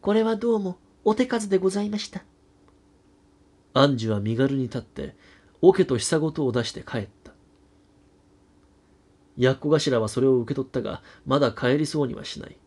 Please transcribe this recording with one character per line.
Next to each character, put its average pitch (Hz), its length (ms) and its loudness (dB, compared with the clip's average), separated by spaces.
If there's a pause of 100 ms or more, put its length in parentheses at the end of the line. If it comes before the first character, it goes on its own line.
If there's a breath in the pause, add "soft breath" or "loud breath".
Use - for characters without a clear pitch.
「こ 208 120 0
れ 220 100 4
は 226 140 0
ど 233 180 0
う 214 40 -2
も 185 200 -6 (240)
お 214 100 4
手 247 140 2
数 220 220 -4
で 190 100 2
ご 190 100 2
ざ 202 140 -2
い 208 80 -4
ま 208 80 -6
し - 100 -10
た。」 - 140 -12 (1500)
安 135 240 4
寿 110 120 -4
は 104 100 0
身 110 160 -2
軽 135 200 0
に 131 80 -2
立 123 160 -8
っ - 20 -10
て、 - 340 -14 (460 soft breath)
桶 185 240 6
と 127 120 0
ひ - 80 -4
さ 160 140 0
ご 151 140 -2
と 151 120 -2
を 123 60 0
出 117 140 -2
し - 80 -10
て - 80 -14
帰 - 160 -10
っ 101 120 -8 (140)
た。 - 80 -20 (2000)
や 127 160 4
っ - 60 -6
こ 147 100 -4
頭 139 300 2
は 107 100 -2
そ - 100 -4
れ 135 80 4
を 131 120 6
受 113 100 -4
け 143 60 -4
取 131 120 -4
っ - 20 -20
た 127 120 -4
が、 - 220 -8 (220 loud breath)
ま 139 140 2
だ 120 140 2
帰 131 240 0
り 151 80 0
そ 147 180 -4
う 131 40 -2
に 123 60 -8
は 107 120 -14
し - 160 -14
な - 60 -14
い。 - 200 -20